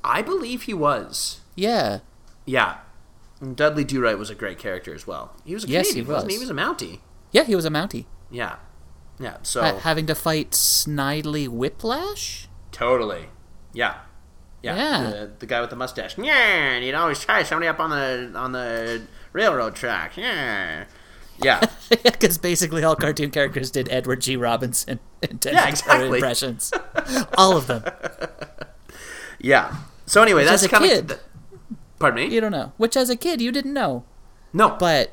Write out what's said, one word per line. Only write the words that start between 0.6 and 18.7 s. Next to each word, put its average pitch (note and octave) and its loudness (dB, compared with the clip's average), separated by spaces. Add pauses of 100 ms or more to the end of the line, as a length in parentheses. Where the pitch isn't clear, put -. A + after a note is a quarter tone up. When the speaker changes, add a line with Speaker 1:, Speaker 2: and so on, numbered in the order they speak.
Speaker 1:
he A3 -8
was. C#3+ -2 (160)
Speaker 2:
Yeah. F3+ 0 (480)
Speaker 1:
Yeah. A#2+ 2 (640)
And C3 -10
Dudley D3+ 2
Do C3 -2
Right A2+ 2
was G#2 -10
a G#2 -12
great G2 -8
character F2+ -8
as - -14
well. C#2+ -10 (100)
He E3 -10
was G#3+ -8
a D3+ -8
Speaker 2:
Yes, F3+ 2
Speaker 1:
Canadian, A#2+ -4
Speaker 2:
he D3 -4
Speaker 1:
wasn't E3+ -2
he? G#3 -4
Speaker 2:
was. B3+ -8
Speaker 1:
He G3 -6
was C#3 -4
a E3 -2
Mountie. G#3+ -6 (320)
Speaker 2:
Yeah, A3 8
he G#3+ 2
was E3+ 0
a D#3+ -2
Mountie. D3 -4 (240)
Speaker 1:
Yeah. A#2 -6 (640)
Yeah, B2 -10
so - -4
Speaker 2:
Ha-, D#3+ 2
having D#3+ 0
to D#3 0
fight D#3 -2
Snidely D3+ 0
Whiplash? A#3+ -6 (240)
Speaker 1:
Totally. A2 0 (460)
Yeah. A#2 -2 (680)
Yeah. - -4
Speaker 2:
Yeah. G#3+ -2
Speaker 1:
The, G#2 -8 (100)
the A2+ -12
guy A#2+ -2
with A#2 -4
the A#2+ -10
mustache. A#2+ -8
Yeah, C#4 -2
and D#3+ 2
he'd C3 -2
always D#3 0
try G3+ 2
somebody D#3+ -2
up D#3 -2
on D#3+ 0
the, B2+ -2
on B2+ -4
the A#2 -4 (300)